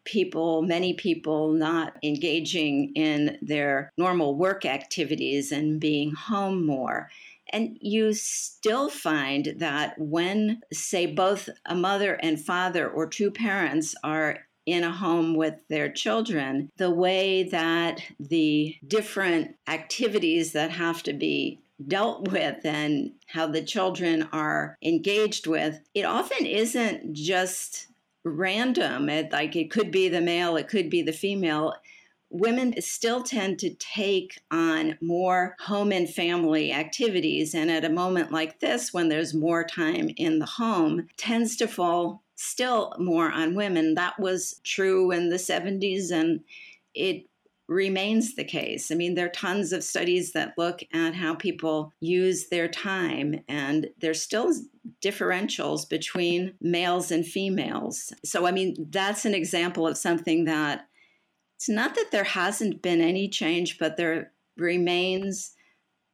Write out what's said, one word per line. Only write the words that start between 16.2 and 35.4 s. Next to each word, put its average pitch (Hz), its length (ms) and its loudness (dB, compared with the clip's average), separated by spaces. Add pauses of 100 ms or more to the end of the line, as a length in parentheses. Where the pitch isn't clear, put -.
the 185 120 2
way 185 520 4
that 170 580 0 (180)
the 151 580 2 (100)
different 190 720 0 (120)
activities 170 840 0
that 156 180 0
have 170 320 -2
to - 100 -4
be 143 480 -2 (260)
dealt 196 460 0
with 156 320 -2
and 151 480 0 (140)
how 160 220 -2
the 151 140 0
children 165 720 0
are 151 500 -2
engaged 202 640 2
with, 156 340 0 (140)
it 202 100 0
often 302 420 0
isn't 220 640 0
just 180 760 -2 (360)
random. 170 840 0
It, 156 200 0
like, 151 260 -2
it 160 140 -2
could 208 200 2
be 185 180 4
the 170 140 0
male, 170 340 2
it - 120 -2
could 185 200 0
be 170 140 2
the 156 100 -2
female. 165 640 0 (600)
Women 233 460 2
still 240 420 -2
tend 196 360 -2
to 185 160 -2
take - 640 -2 (100)
on 160 520 0
more 180 580 2